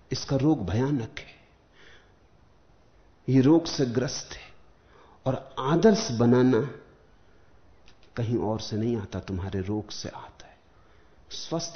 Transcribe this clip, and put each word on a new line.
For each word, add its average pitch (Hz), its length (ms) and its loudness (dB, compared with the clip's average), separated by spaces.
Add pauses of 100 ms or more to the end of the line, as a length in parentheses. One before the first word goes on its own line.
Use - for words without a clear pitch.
(100)
इसका 135 240 -4
रोग 135 300 2
भयानक 117 540 -2
है, - 180 -20 (1900)
ये 131 120 6
रोग 160 240 6
से - 200 -2
ग्रस्त 123 480 -4
है। - 200 -20 (720)
और - 340 -4
आदर्श 170 520 4
बनाना 123 580 4 (1500)
कहीं 117 220 -2
और 104 220 -2
से 107 180 -8
नहीं 113 200 -2
आता, 98 220 -8
तुम्हारे 95 420 -6
रोग 101 280 -6
से - 200 -12
आता - 380 -20
है। - 100 -20 (720)
स्वस्थ - 460 -8